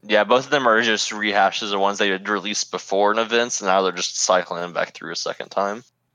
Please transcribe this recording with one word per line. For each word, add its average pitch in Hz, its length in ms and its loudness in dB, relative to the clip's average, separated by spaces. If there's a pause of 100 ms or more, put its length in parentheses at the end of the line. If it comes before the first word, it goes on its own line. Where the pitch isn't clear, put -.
Yeah, 104 220 4
both 123 220 4
of 135 40 -18
them 139 160 2
are 110 160 4
just 110 300 0
rehashes 104 640 0
of 98 80 0
ones 101 160 0
they 104 100 2
had 98 220 -2
released 101 420 -4
before 101 400 0
in 110 80 0
events, 117 400 0
and 101 80 -4
now 95 140 4
they're 92 100 0
just 87 260 -6
cycling 90 440 0
them 87 100 -8
back 85 220 -4
through - 180 -12
a 87 60 -8
second - 320 -8
time. 101 340 -4 (320)